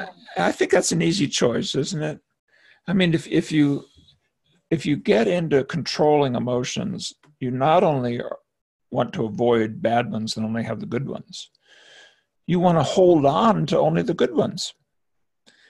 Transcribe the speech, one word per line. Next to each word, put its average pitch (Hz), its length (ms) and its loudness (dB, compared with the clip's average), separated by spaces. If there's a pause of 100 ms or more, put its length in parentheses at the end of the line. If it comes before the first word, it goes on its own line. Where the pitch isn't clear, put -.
(380)
I, 180 120 0
I 254 40 0
think - 200 -2
that's 180 200 2
an 170 100 0
easy 165 260 0
choice, - 460 -2
isn't 151 280 -4
it? 151 180 -6 (680)
I 175 40 -2
mean, 180 220 4
if, 160 140 -2
if - 220 0
you, 143 360 2 (840)
if - 140 -2
you 147 120 0
get 208 320 2
into 165 360 0
controlling 151 720 0
emotions, 123 800 -4 (260)
you 127 100 -6
not 143 320 2
only 127 380 -2
are, - 180 -10 (520)
want 127 240 -4
to 123 100 -4
avoid 110 560 0
bad 117 300 0
ones 110 260 -6
and 110 80 -4
only 110 200 -6
have 113 160 -8
the 104 60 -10
good 127 220 -6
ones, - 420 -14 (960)
you 175 140 0
wanna 170 220 4
hold 175 420 6
on 170 420 4
to 151 120 0
only 160 240 2
the 170 120 -2
good 247 200 0
ones. - 400 -4 (960)